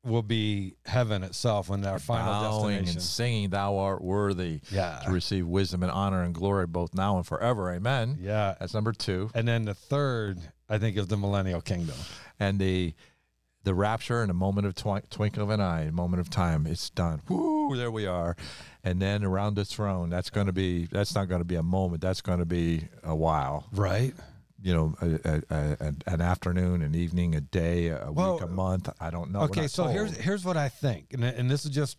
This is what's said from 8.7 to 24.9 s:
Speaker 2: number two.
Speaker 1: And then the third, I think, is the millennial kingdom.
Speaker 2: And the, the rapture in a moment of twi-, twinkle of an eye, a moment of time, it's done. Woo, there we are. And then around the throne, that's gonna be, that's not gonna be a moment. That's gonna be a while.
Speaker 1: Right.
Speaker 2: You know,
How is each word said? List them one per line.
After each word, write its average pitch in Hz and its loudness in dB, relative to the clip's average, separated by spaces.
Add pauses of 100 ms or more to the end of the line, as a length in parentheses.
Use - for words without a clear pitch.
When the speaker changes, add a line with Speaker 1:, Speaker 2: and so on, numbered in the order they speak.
Speaker 2:
number 110 0
two. 98 -2
Speaker 1:
And 117 2
then 117 2
the 101 -4
third, 120 -2 (280)
I 107 2
think, 104 2
is 101 2
the 98 0
millennial 98 2
kingdom. 85 -2 (460)
Speaker 2:
And 98 2
the, 92 2 (680)
the 95 2
rapture 113 2
in 98 2
a - 2
moment 98 2
of 95 0
twi-, 104 -2
twinkle 107 0
of 101 0
an 104 2
eye, 85 0
a 78 -2
moment 87 0
of 82 -4
time, 82 2
it's 82 -4
done. 82 -2
Woo, 302 0
there 120 -2
we 107 -2
are. 87 0 (480)
And 90 0
then 101 2
around 98 2
the 101 0
throne, 95 -2
that's 90 -2
gonna 98 2
be, 90 2
that's 101 0
not 98 0
gonna 90 2
be 87 0
a 82 0
moment. 87 0
That's 92 0
gonna 87 0
be 85 2 (160)
a 80 -2
while. 73 0
Speaker 1:
Right. 101 2 (480)
Speaker 2:
You 90 2
know, 78 2